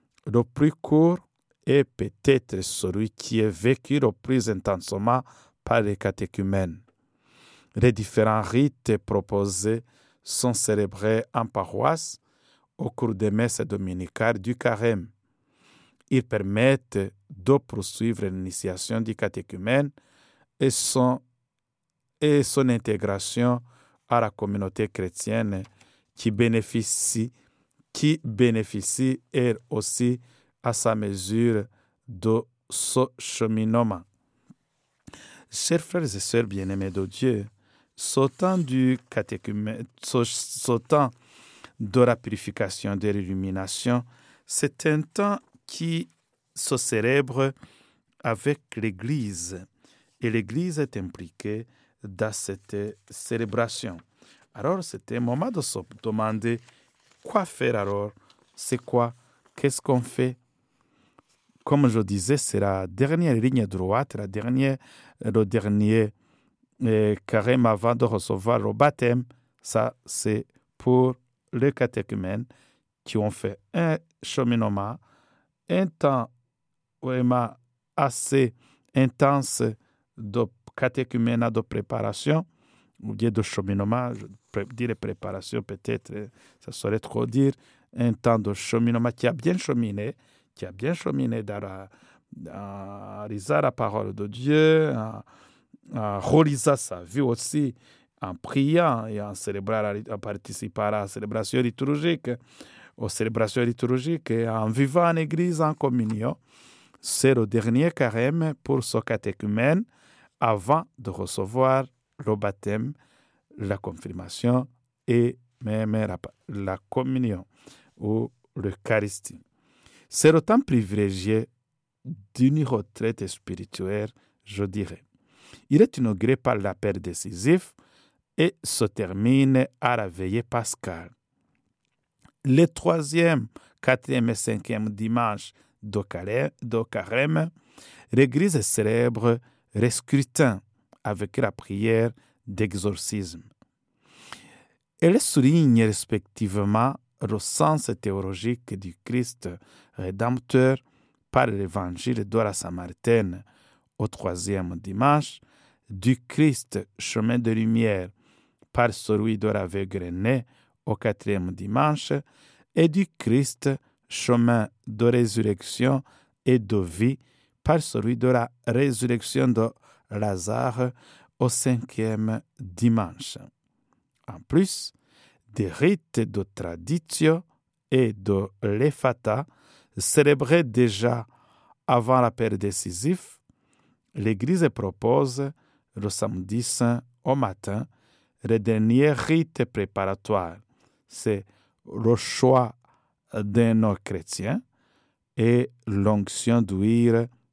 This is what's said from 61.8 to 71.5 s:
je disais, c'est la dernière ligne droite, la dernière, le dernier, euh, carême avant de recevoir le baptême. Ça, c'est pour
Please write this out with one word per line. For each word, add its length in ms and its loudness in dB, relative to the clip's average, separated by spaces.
je 120 2
disais, 380 0
c'est 200 -2
la 280 0
dernière 480 2
ligne 320 2
droite, 500 -2
la 100 -6
dernière, 500 0
le 220 2
dernier, 680 2
euh, 320 2
carême 400 2
avant 280 4
de 120 2
recevoir 520 0
le 140 -2
baptême. 520 2
Ça, 320 -2
c'est 420 -4
pour 360 4